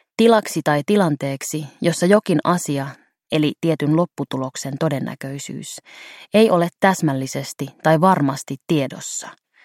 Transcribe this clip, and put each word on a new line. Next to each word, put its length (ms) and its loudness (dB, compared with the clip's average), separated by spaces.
tilaksi 480 4
tai 220 2
tilanteeksi, 800 -2
jossa 240 0
jokin 380 4
asia, 420 -2
eli 280 2
tietyn 360 0
lopputuloksen 840 -4
todennäköisyys, 1040 -6
ei 160 6
ole 180 2
täsmällisesti 880 -2
tai 180 4
varmasti 560 0
tiedossa. 640 -4